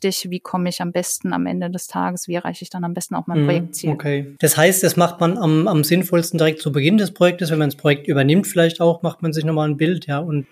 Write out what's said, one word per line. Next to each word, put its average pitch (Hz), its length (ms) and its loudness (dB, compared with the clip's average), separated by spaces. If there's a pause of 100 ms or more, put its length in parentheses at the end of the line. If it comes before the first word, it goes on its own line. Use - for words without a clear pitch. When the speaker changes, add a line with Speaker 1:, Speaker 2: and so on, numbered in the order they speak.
(300)
Speaker 1:
wie 180 100 -6
komme 180 300 -4
ich 175 120 -6
am 175 120 -4
besten 180 400 -4
am 175 120 0
Ende 180 240 -4
des 180 180 -8
Tages, 180 420 -6
wie 175 60 -4
erreiche 175 280 -8
ich 175 60 -16
dann 175 160 -8
am 170 80 -4
besten 175 220 -8
auch 165 120 -6
mein 165 140 0
Speaker 2:
Mhm, 147 40 4
Speaker 1:
Projektziel. 165 460 -2
Speaker 2:
okay. 143 480 -4
Das 151 160 2
heißt, 185 280 4
das 170 120 2
macht 170 240 2
man 175 180 2
am, 160 300 2
am 156 160 2
sinnvollsten 170 540 0
direkt 156 240 2
zu 151 100 -4
Beginn 147 260 4
des 208 160 0
Projektes, 175 380 2
wenn 156 80 0
man 151 100 2
das 143 60 -8
Projekt 147 320 0
übernimmt 151 400 4
vielleicht 165 320 2
auch, 170 220 2
macht 160 220 -4
man 165 100 -2
sich 156 100 -4
nochmal 151 260 0
ein 151 60 0
Bild, 160 300 -2
ja, 143 140 -4
und 151 320 -4